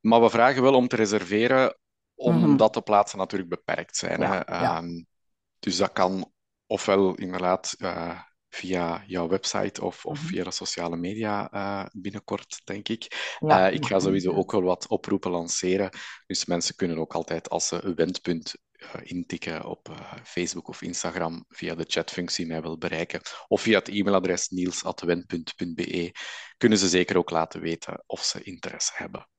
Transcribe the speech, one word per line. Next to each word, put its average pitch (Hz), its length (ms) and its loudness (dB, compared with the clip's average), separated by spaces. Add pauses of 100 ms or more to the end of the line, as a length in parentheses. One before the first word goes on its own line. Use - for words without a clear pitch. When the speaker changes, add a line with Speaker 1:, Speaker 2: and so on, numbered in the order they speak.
Speaker 1:
Maar 117 220 8
we 113 80 8
vragen 123 320 6
wel 135 120 8
om 123 140 6
te 127 80 0
reserveren, 110 800 4 (360)
omdat 143 540 6
Speaker 2:
Mhm. - 40 2
Speaker 1:
de 113 100 -2
plaatsen 104 360 2
natuurlijk 92 320 -4
beperkt - 460 -6
zijn, 82 240 -2
Speaker 2:
Ja, - 80 2
Speaker 1:
hè. 98 80 0
Speaker 2:
ja. 85 400 -2
Speaker 1:
Ehm, 85 260 -8 (560)
dus 90 180 -4
dat 95 160 2
kan 92 400 0 (340)
ofwel 98 480 4
inderdaad, 90 640 -2
eh, 87 420 -6 (280)
via 87 580 -4
jouw 90 220 -4
website 98 560 -2
of, - 200 -6
of 147 140 -8
Speaker 2:
Mhm. 151 80 -8
Speaker 1:
via 160 180 -4
de 92 60 -8
sociale 85 460 -6
media, 101 540 -4
eh, 98 420 -4
binnenkort, 98 720 -10
denk 101 240 -8
ik. - 500 -6
Speaker 2:
Ja, 95 300 6
Speaker 1:
Eh, 92 60 2
ik - 120 -2
ga 101 80 0
Speaker 2:
ja, 95 60 6
Speaker 1:
sowieso 95 280 2
Speaker 2:
inderdaad. 90 100 2
Speaker 1:
ook 92 140 0
wel 101 100 2
wat 90 260 0
oproepen 101 420 -2
lanceren. 90 600 0 (360)
Dus - 180 -4
mensen 87 300 -2
kunnen 85 240 -2
ook 80 160 -4
altijd, 82 360 -4
als 87 180 -2
ze 90 260 -4
Wendpunt, 82 600 -2 (180)
eh, - 160 -20 (140)
intikken 87 640 -8
op, - 240 -10
eh, 87 240 -14 (120)
Facebook 87 440 -6
of - 140 -12
Instagram, 85 680 -4
via 85 260 -8
de 80 140 -6
chatfunctie 87 580 -4
mij 80 160 -4
wel 82 160 -8
bereiken. 80 420 -4 (280)
Of - 120 4
via 107 180 4
het - 100 -2
e-mailadres 95 600 2
niels 90 360 -4
at 90 160 -6
wendpunt 87 560 -2
punt 87 180 -6
B 76 60 -14
E, 87 300 -2 (460)
kunnen 107 220 4
ze 95 100 4
zeker 90 280 4
ook 87 140 2
laten 82 300 -2
weten 82 460 -6
of - 160 -8
ze - 200 -6
interesse - 520 -8
hebben. - 340 -10 (100)